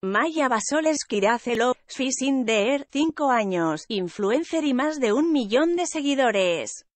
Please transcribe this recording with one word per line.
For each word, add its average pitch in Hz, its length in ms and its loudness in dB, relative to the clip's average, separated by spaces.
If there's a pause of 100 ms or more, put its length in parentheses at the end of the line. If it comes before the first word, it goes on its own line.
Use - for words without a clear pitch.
(160)
Maya 302 320 0
Basol 269 380 0
Esquiraz 233 600 0
Elo, 240 260 2 (140)
Fish 269 340 -4
in 262 240 0
the 220 260 2
Air, 277 200 -2
cinco 294 400 0
años, 180 560 0
influencer 214 760 -2
y 285 80 0
más 294 280 -2
de 226 120 2
un 311 200 2
millón 277 420 2
de 339 140 -2
seguidores. 214 1080 0